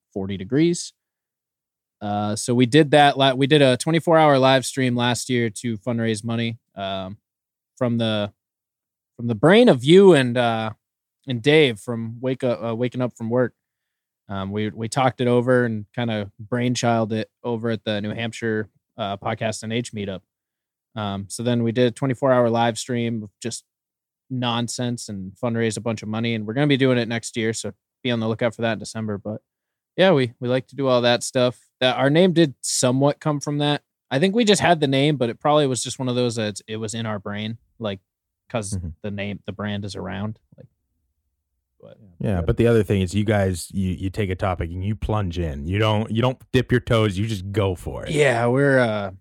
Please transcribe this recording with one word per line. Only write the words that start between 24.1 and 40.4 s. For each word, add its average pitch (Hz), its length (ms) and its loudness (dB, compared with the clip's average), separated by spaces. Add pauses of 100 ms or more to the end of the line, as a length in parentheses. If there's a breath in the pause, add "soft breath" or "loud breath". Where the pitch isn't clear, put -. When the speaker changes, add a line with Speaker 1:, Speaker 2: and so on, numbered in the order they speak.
Speaker 1:
nonsense 120 800 -4
and 95 320 -12
fundraise 117 360 -2
a 107 40 -8
bunch 113 220 -6
of 107 60 -10
money. 117 260 -2
And 107 140 -6
we're 110 60 -6
gonna 143 120 2
be 143 100 4
doing 127 220 2
it 117 80 0
next 117 300 -6
year, 113 160 0
so 107 220 -8 (280)
be 123 80 -2
on 117 80 0
the 110 100 -2
lookout 113 280 -2
for 117 60 -8
that 113 100 0
in 104 80 -6
December. 107 380 -8
But 104 220 -10 (560)
yeah, 185 160 4
we, 127 280 2
we 123 80 -4
like 127 200 -2
to - 80 -20
do 135 120 -4
all 123 140 4
that 120 200 2
stuff. 123 360 0 (220)
That, 123 180 2
our 131 100 2
name 175 240 4
did 151 300 4
somewhat 135 580 0
come 147 200 -4
from 147 180 -6
that. 147 240 -2 (280)
I 135 80 0
think 190 160 2
we 240 120 2
just 202 160 4
had 165 180 4
the 147 60 2
name, 135 300 2
but 120 120 0
it 110 100 -8
probably 151 280 2
was 127 160 -2
just - 160 -8
one 127 100 -4
of 123 60 -2
those 123 220 -2
that 107 120 -2
it's, 98 180 -10
it 110 120 -8
was 110 160 -8
in 113 100 -6
our 107 140 -6
brain, 104 400 -8 (200)
like, 101 220 -6 (480)
'cause 107 240 -6
Speaker 2:
Mm-hmm. 87 160 -6 (140)
Speaker 1:
the 104 80 -8
name, 101 340 -8
the 101 80 -10
brand 101 320 -6
is 95 100 -12
around. 101 440 -8 (180)